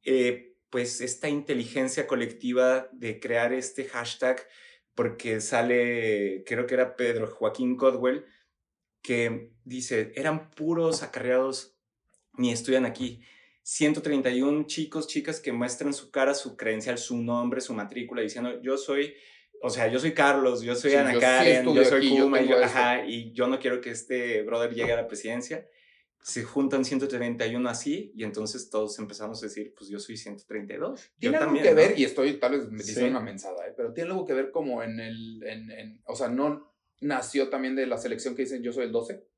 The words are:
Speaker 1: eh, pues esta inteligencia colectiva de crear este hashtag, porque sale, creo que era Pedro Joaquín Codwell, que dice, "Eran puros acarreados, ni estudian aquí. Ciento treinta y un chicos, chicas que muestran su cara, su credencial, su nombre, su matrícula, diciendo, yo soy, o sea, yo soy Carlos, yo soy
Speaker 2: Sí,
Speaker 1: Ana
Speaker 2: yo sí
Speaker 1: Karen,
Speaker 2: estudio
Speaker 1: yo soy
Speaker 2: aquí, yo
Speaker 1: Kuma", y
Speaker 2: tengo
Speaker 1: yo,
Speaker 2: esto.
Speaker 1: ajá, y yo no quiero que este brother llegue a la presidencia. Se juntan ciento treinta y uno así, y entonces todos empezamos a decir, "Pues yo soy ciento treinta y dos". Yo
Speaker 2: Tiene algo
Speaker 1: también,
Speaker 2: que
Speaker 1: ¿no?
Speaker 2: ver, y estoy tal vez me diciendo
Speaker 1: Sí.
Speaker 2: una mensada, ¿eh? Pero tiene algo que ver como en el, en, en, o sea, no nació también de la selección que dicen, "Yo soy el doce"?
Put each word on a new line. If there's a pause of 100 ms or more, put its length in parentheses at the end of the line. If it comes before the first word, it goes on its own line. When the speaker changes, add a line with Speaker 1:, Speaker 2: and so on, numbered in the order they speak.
Speaker 1:
eh, (120)
pues
esta
inteligencia
colectiva
de
crear
este
hashtag, (520)
porque
sale,
creo
que
era
Pedro
Joaquín
Codwell, (800)
que (120)
dice,
"Eran
puros
acarreados, (560)
ni
estudian
aquí. (400)
Ciento
treinta
y
un
chicos,
chicas
que
muestran
su
cara,
su
credencial,
su
nombre,
su
matrícula,
diciendo,
yo
soy, (480)
o
sea,
yo
soy
Carlos,
yo
soy
Speaker 2:
Sí,
Speaker 1:
Ana
Speaker 2:
yo
sí
Speaker 1:
Karen,
Speaker 2:
estudio
Speaker 1:
yo
soy
Speaker 2:
aquí,
yo
Speaker 1:
Kuma",
y
Speaker 2:
tengo
Speaker 1:
yo,
Speaker 2:
esto.
Speaker 1:
ajá,
y
yo
no
quiero
que
este
brother
llegue
a
la
presidencia. (560)
Se
juntan
ciento
treinta
y
uno
así,
y
entonces
todos
empezamos
a
decir,
"Pues
yo
soy
ciento
treinta
y
dos".
Yo (200)
Speaker 2:
Tiene
algo
Speaker 1:
también,
Speaker 2:
que
Speaker 1:
¿no?
Speaker 2:
ver,
y
estoy
tal
vez
me
diciendo
Speaker 1:
Sí.
Speaker 2:
una
mensada,
¿eh?
Pero
tiene
algo
que
ver
como
en
el,
en,
en,
o
sea,
no (260)
nació
también
de
la
selección
que
dicen,
"Yo
soy
el
doce"? (140)